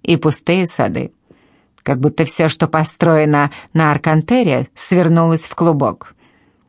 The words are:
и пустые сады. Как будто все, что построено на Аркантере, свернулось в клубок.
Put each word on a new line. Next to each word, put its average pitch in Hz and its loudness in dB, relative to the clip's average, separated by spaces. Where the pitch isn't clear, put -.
и 165 2
пустые 170 0
сады. 123 -4
Как 131 -2
будто 147 0
все, 160 0
что 156 -2
построено 156 0
на 160 2
Аркантере, 156 0
свернулось 165 2
в - -16
клубок. 147 -2